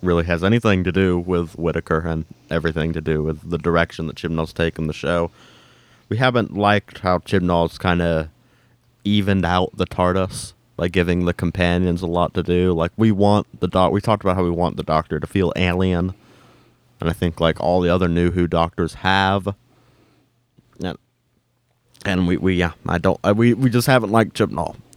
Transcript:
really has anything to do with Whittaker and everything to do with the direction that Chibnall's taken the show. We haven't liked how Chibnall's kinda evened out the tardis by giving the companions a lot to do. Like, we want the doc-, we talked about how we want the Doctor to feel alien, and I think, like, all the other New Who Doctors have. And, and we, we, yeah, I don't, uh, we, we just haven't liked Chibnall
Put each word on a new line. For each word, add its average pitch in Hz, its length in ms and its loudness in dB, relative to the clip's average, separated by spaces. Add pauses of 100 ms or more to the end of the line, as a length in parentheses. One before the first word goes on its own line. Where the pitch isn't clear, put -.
really 85 240 2
has 85 180 -2
anything 101 400 2
to 90 80 -2
do 90 260 2
with 87 400 -2
Whittaker 82 480 -2
and 80 180 -2 (240)
everything 80 440 -2
to 80 80 -6
do 76 240 -2
with 80 260 -6
the 85 80 -4
direction 82 480 0
that 71 80 -8
Chibnall's 80 380 -4
taken 82 340 -4
the 78 60 -4
show. 85 400 -2 (760)
We 113 100 -4
haven't 123 380 0
liked 104 440 0
how 90 180 0
Chibnall's 87 580 0
kinda 85 540 0 (720)
evened 98 420 0
out 90 320 0
the 92 100 -2
tardis 92 680 -2 (240)
by 85 100 -2
giving 87 380 2
the 87 100 0
companions 87 680 0
a 90 40 -4
lot 85 280 0
to 90 100 -2
do. 90 280 2
Like, 82 240 0
we 110 140 4
want 101 380 4 (100)
the 92 80 -4
doc-, 92 240 2
we 101 100 0
talked 104 220 0
about 92 140 0
how 92 80 2
we 87 60 0
want 85 260 -2
the - 80 -6
Doctor 78 340 -2
to 76 80 -8
feel 92 300 0
alien, 92 580 0 (840)
and 82 100 -2
I - 20 0
think, 85 280 -4
like, 82 200 0
all 87 200 0
the 87 120 0
other 90 140 0
New 87 240 0
Who 87 160 -2
Doctors 82 480 -2
have. 95 640 0 (1300)
And, 87 120 -6 (1080)
and 92 220 0
we, 90 80 2
we, 92 180 0
yeah, 87 180 0 (140)
I 87 120 -2
don't, 92 260 0
uh, 101 120 2
we, 120 180 4
we 131 160 2
just 120 180 0
haven't 117 240 2
liked 110 240 2
Chibnall 82 400 -4 (200)